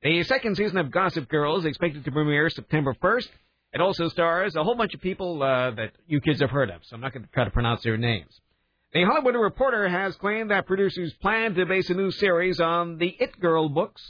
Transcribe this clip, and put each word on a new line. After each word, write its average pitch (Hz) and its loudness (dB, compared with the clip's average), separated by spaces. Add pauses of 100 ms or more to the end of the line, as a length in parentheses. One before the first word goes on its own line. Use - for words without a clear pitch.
The 165 2
second 240 0
season 196 0
of 156 0
Gossip 170 -2
Girl 151 0
is 170 -2
expected 147 -4
to 143 -4
premiere 147 2
September 143 -2
first. 220 0 (420)
It 139 -2
also 170 0
stars 170 0
a 156 0
whole 220 2
bunch 233 -2
of 247 -16
people, 180 -4
uh, 127 2
that 110 -6 (160)
you 147 0
kids 143 2
have 135 2
heard 127 0
of, 85 -14
so 117 -20
I'm 117 -14
not 131 -8
gonna 113 -14
try 127 0
to 101 -2
pronounce 117 0
their 110 0
names. 113 -2 (560)
A 170 4
Hollywood 254 2
Reporter 226 0
has 180 -2
claimed 214 -4
that 196 2
producers 185 -2
plan 220 0
to 180 2
base 185 0
a - 2
new 190 0
series 180 2
on 170 0
the 175 -2
It - -4
Girl 160 2
books, 165 -2